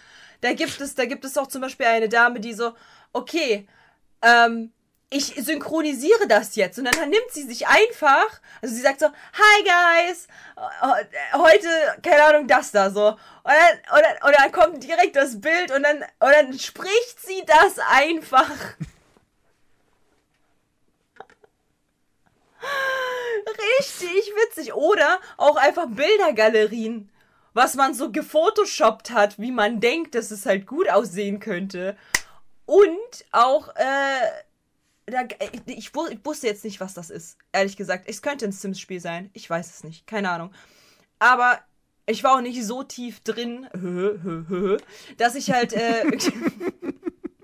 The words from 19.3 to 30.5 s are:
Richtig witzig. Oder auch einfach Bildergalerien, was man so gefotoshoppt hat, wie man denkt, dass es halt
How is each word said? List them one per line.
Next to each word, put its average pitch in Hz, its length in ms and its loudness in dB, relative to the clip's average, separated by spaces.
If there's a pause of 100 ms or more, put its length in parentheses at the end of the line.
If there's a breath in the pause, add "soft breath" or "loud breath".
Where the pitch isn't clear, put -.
Richtig 403 560 -4
witzig. 415 400 -4
Oder 339 460 2 (160 loud breath)
auch 294 200 4
einfach 311 320 2
Bildergalerien, 220 1200 0 (420)
was 247 220 2
man 262 200 0
so 240 160 -6
gefotoshoppt 311 1000 0
hat, 208 280 0
wie 233 140 -8
man 220 280 -2
denkt, 302 340 -2
dass 226 160 -6
es 214 160 -12
halt 196 200 -2